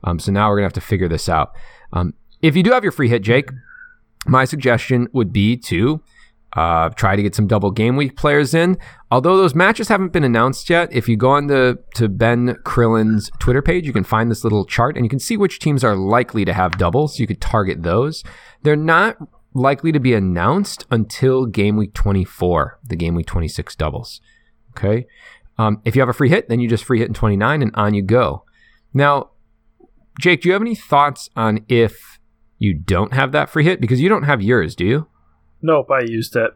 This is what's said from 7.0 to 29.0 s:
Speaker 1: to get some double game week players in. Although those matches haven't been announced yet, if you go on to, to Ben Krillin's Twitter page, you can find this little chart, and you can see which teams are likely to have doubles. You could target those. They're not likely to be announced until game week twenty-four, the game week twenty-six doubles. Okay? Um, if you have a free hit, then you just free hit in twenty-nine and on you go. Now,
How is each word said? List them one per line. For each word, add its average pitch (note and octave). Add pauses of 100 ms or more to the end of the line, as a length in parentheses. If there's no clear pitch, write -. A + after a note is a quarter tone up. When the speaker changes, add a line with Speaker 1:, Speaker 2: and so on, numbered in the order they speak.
Speaker 1:
to G2+
get G2+
some G#2
double G2+
game A2+
week C#3
players D3
in. F3 (320)
Although D3
those E3+
matches G3
haven't F#3+
been E3
announced B2
yet, E3+
if A#2+
you A2+
go B2+
on C#3+
to, B2+ (160)
to A2+
Ben A#2+
Krillin's A2
Twitter B2+
page, E3+
you B2
can G2+
find A2+
this A2
little G#2
chart, B2
and B2
you G#2+
can C3
see -
which G3+
teams C#3
are G#2+
likely G#2
to E2+
have F#2
doubles. G#2+
You A2+
could -
target F#2+
those. A#2 (380)
They're D3+
not E3 (360)
likely C#3
to D3
be B2
announced G2
until C3
game G#2
week G#2
twenty-four, F#2
the G2
game E2
week E2+
twenty-six -
doubles. - (560)
Okay? A2 (520)
Um, G#2+
if A2+
you C3+
have B2+
a A#2+
free C3+
hit, F#3
then A#2
you A#2+
just A2+
free A#2+
hit A2+
in A2
twenty-nine A2+
and A#2
on G#2
you G2+
go. G2 (480)
Now, C#3+ (880)